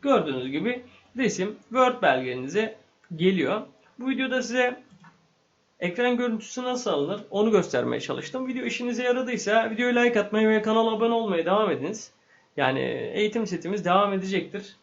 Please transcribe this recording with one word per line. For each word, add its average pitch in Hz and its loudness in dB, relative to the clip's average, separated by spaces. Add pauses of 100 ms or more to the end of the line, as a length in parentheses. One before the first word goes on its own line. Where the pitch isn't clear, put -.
gördüğünüz 151 0
gibi 220 -2 (340)
resim 214 -2 (140)
Word 247 2
belgenize 135 0 (400)
geliyor. 180 2 (380)
Bu 254 -4
videoda 254 0
size 247 -2 (960)
ekran 240 0
görüntüsü 247 -4
nasıl 247 -4
alınır 160 -2
onu 214 2
göstermeye 120 2
çalıştım. 143 -6
Video 247 -6
işinize 240 -4
yaradıysa 233 0
videoyu 240 0
like 240 4
atmayı 214 2
ve 214 4
kanala 220 2
abone 226 2
olmaya 196 0
devam 196 4
ediniz. 156 -6 (460)
Yani 131 2 (340)
eğitim 214 0
setimiz 175 -4
devam 196 4
edecektir. 190 -4